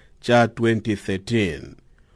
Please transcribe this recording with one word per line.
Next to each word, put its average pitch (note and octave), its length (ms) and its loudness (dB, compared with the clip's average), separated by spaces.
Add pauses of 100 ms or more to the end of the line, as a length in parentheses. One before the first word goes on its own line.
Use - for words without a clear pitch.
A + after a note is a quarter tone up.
(200)
cha A#2+ 280 4
twenty A2+ 480 0
thirteen. F#2+ 640 -2 (540)